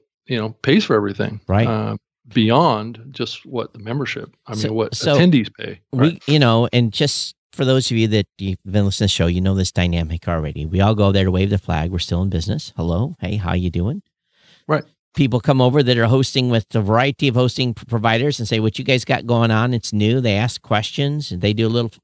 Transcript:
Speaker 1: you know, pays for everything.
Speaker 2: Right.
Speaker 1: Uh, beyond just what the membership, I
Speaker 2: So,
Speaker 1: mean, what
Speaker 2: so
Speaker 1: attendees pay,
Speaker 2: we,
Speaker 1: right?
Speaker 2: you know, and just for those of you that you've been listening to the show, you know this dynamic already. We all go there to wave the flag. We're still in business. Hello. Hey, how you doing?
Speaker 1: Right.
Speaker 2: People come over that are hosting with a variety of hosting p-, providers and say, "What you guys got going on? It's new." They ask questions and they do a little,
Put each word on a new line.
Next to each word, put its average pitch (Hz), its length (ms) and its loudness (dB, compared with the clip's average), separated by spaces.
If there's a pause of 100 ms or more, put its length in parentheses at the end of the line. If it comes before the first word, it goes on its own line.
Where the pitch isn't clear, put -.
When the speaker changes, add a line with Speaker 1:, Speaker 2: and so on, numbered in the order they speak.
(280)
Speaker 1:
you 127 100 -4
know, 110 120 -4 (120)
pays 180 240 2
for 123 100 0
everything. 104 520 -2
Speaker 2:
Right. 107 200 2
Speaker 1:
Uh, 107 300 -4 (340)
beyond 113 800 2
just - 360 -10
what 123 280 -8
the 117 60 -20
membership, 117 540 -8 (120)
I 117 80 -12
Speaker 2:
So, 104 140 -4
Speaker 1:
mean, 110 100 -2
what 110 180 -2
Speaker 2:
so 147 220 2
Speaker 1:
attendees 151 400 4
pay, - 240 -14 (100)
Speaker 2:
we, 127 80 -4
Speaker 1:
right? 156 280 2
Speaker 2:
you 147 120 4
know, 117 320 4
and 120 220 2
just - 420 -2 (160)
for 135 140 -4
those 131 260 2
of 117 60 0
you 110 120 2
that 104 180 2 (100)
you've 95 260 -6
been 101 220 0
listening 98 220 0
to - 40 2
the - 40 -2
show, 85 120 0
you 87 140 0
know 95 140 2
this 92 160 0
dynamic 85 560 -2
already. 76 380 -4
We 90 140 -2
all 104 160 4
go 101 160 4
there 98 140 2
to 92 60 2
wave 92 180 2
the 104 80 0
flag. 85 340 -2
We're 90 80 -4
still 85 220 -4
in 95 80 0
business. 92 480 -4
Hello. 87 420 -2
Hey, - 180 -6
how 87 180 -4
you 90 160 -2
doing? 101 320 -4 (640)
Speaker 1:
Right. 151 160 0 (300)
Speaker 2:
People 123 280 0
come 135 180 2
over 127 240 4
that 123 140 2
are 117 80 2
hosting 131 440 0
with 113 240 0
a 117 60 2
variety 120 480 0
of 117 80 0
hosting 127 380 0
p-, - 120 -12
providers 117 540 0
and 110 80 -6
say, 110 140 0
"What 107 180 -2
you 131 60 -8
guys 131 180 0
got - 240 -2
going 117 240 2
on? 117 220 2
It's - 180 -4
new." 107 300 2
They 110 160 2
ask 117 240 -2
questions 143 720 -2
and 87 80 -6
they 101 100 2
do 110 160 0
a - 20 2
little, 117 220 -2 (120)